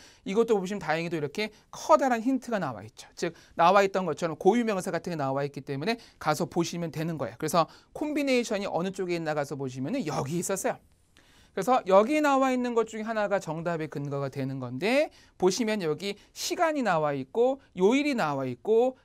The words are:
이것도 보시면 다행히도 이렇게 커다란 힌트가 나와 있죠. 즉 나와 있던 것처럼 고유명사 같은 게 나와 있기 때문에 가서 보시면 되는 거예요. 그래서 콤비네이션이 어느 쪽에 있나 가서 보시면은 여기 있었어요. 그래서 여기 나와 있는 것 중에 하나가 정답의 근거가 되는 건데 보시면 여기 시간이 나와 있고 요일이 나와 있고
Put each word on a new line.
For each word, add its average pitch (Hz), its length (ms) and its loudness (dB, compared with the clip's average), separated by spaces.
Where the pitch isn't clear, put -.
이것도 220 340 2
보시면 185 200 -6
다행히도 165 360 -2
이렇게 160 360 -4
커다란 262 520 4
힌트가 240 360 -2
나와 127 260 -4
있죠. - 320 -20
즉 170 200 -4
나와 190 300 6
있던 190 240 0
것처럼 160 300 -4
고유명사 202 520 2
같은 170 220 -4
게 165 40 -6
나와 139 280 -2
있기 143 180 -8
때문에 151 380 -4
가서 151 280 0
보시면 170 460 -4
되는 165 280 -4
거예요. 117 180 -6
그래서 156 300 2
콤비네이션이 262 760 -2
어느 180 240 -2
쪽에 180 240 -4
있나 156 200 -2
가서 143 220 -4
보시면은 139 500 -6
여기 151 320 -4
있었어요. 196 400 -4
그래서 240 340 2
여기 220 320 6
나와 269 320 4
있는 247 220 -2
것 226 140 2
중에 220 140 -10
하나가 208 380 0
정답의 165 480 -4
근거가 139 420 -6
되는 135 300 -6
건데 180 520 0
보시면 208 460 0
여기 190 320 -2
시간이 330 480 0
나와 160 320 0
있고 240 480 0
요일이 262 380 4
나와 143 300 -2
있고 226 600 2